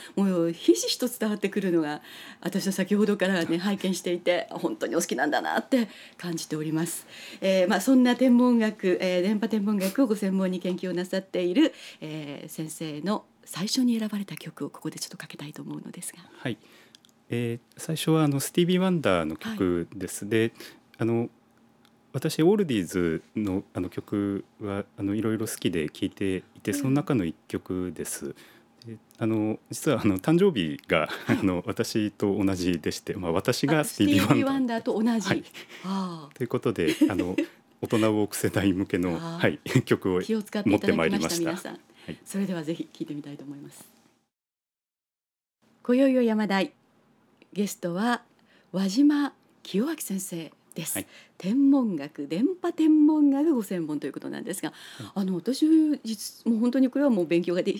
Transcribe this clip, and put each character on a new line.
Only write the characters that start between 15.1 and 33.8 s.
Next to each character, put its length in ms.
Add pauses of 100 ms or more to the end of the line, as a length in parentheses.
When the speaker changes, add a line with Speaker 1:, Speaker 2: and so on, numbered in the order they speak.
Speaker 1:
か 80
け 100
た 120
い 40
と 120
思 120
う 60
の 80
で 140
す 100
が。 60 (120)
Speaker 2:
は 180
い。 100 (720)
え 240
ー、 40 (160)
最 200
初 160
は、 120
あ 40
の、 120
ス 120
テ 100
ィ 40
ー 20
ビ 80
ー・ 40
ワ 120
ン 100
ダ 220
ー 20
の 100
曲 600
で 120
す。 180
Speaker 1:
は 20
い。 20
Speaker 2:
で、 240 (460)
あ 60
の、 240 (840)
私、 300
オ 100
ー 40
ル 80
デ 100
ィ 60
ー 40
ズ 380 (120)
の、 280 (100)
あ 60
の、 100
曲 560 (160)
は、 240 (100)
あ 80
の、 120
い 60
ろ 120
い 60
ろ 80
好 100
き 140
で 180
聴 160
い 60
て 320 (120)
い 60
て、 100
Speaker 1:
う 40
ん。 20
Speaker 2:
そ 80
の 60
中 240
の 100
一 100 (120)
曲 460
で 120
す。 300 (500)
で、 120 (200)
あ 80
の、 340 (120)
実 200
は、 100
あ 40
の、 140
誕 200
生 180
日 300
が、 220 (160)
Speaker 1:
は 80
い。 60
Speaker 2:
<laughs> 20
あ 20
の、 220
私 460
と 300
同 120
じ 260
で 120
し 80
て、 160
ま 140
あ、 20
私 340
が 180